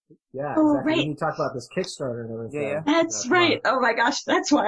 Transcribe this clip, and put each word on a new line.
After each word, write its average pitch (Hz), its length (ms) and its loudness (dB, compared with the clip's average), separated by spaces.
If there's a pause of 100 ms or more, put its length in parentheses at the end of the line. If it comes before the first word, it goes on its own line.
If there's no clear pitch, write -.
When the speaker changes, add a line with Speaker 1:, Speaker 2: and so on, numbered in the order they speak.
(320)
Speaker 1:
Yeah, 139 240 -6
Speaker 2:
Oh, 302 160 6
Speaker 1:
exactly. 285 200 0
Speaker 2:
right. 330 60 0
Speaker 1:
We 247 100 0
need 147 100 -6
to 170 60 -4
talk 156 100 -2
about 135 200 -2
this 123 200 -10
Kickstarter 131 500 -6
and 113 80 -8
everything. 117 300 -6
Speaker 3:
Yeah, 143 60 -4
yeah. 147 160 -4
Speaker 2:
That's 330 400 2
Speaker 1:
Yeah, 247 40 -8
come 247 100 2
Speaker 2:
right. 330 260 2
Speaker 1:
on. 240 120 2
Speaker 2:
Oh 247 40 0
my 240 140 2
gosh, 240 300 0
that's - 280 0
why 226 160 4